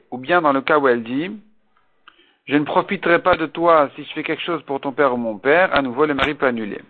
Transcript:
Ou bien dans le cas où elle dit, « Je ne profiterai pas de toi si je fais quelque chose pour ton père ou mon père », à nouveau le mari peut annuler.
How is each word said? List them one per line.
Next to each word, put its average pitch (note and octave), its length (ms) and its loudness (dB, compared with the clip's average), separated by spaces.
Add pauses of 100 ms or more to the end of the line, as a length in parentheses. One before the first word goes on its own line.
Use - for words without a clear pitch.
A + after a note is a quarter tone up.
Ou B2+ 80 -10
bien D#3 240 0
dans D3+ 100 2
le C3+ 100 0
cas D3+ 180 2
où C#3 80 2
elle A#2+ 160 2
dit, « C3+ 260 -6 (1160)
Je B2+ 120 -2
ne D3 80 2
profiterai E3+ 540 0
pas F3+ 180 2
de D#3+ 80 -4
toi D#3+ 500 2
si D3 80 -16
je - 100 -16
fais D#3 100 -8
quelque D3+ 180 -6
chose E3 220 -6
pour C3+ 180 -6
ton C#3 120 -6
père C3+ 200 2
ou B2 40 -2
mon A2+ 200 -4
père », D#3+ 380 2
à C#3 80 2
nouveau C3 240 0
le D3 80 -2
mari C3+ 180 -2
peut C#3 140 -2
annuler. A2+ 420 -4